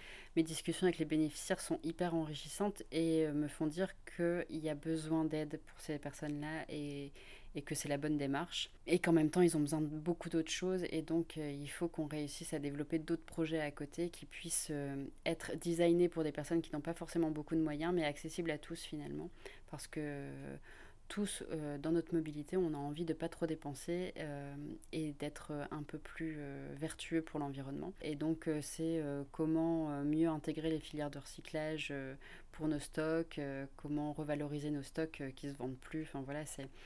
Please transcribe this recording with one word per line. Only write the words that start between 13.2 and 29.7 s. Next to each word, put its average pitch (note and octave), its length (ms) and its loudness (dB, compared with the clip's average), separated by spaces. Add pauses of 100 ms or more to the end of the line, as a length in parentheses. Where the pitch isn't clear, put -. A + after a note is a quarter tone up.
projets D#3+ 380 0
à D3 80 0
côté E3 400 -4
qui - 160 -12
puissent, - 440 -2
euh, C#3 360 -2 (180)
être - 320 0
designés E3+ 540 6
pour D#3+ 140 0
des D3 80 0
personnes E3 280 2
qui - 140 -4
n'ont D3 80 -2
pas E3 100 -2
forcément E3 380 2
beaucoup D3+ 240 -2
de D#3+ 80 6
moyens, D#3 320 2
mais E3 100 6
accessibles D#3+ 460 0
à D3 80 2
tous - 240 -8
finalement. D3 480 -6 (400)
Parce - 160 -10
que, - 160 -4
euh, C#3 540 -6 (520)
tous, - 440 -2
euh, D3 260 -2
dans D#3 140 2
notre E3 240 2
mobilité, D3+ 400 0
on E3+ 180 4
a - 20 -2
envie D3 280 -2
de D#3+ 100 2
pas E3 140 -2
trop - 180 -2
dépenser, D#3 720 -2
euh, C#3+ 380 -6 (340)
et D#3 220 -2
d'être, D3 400 -6
euh, D3 180 -2
un D3+ 140 -4
peu D#3 140 -8
plus, D#3+ 400 -4
euh, C#3 420 -8
vertueux D#3+ 420 0
pour D#3+ 160 -4
l'environnement. C#3 540 -4 (100)
Et D3 140 -2
donc, D#3+ 320 2
euh, D3+ 120 4
c'est, E3 400 0
euh, C#3+ 300 -2
comment, D#3+ 640 4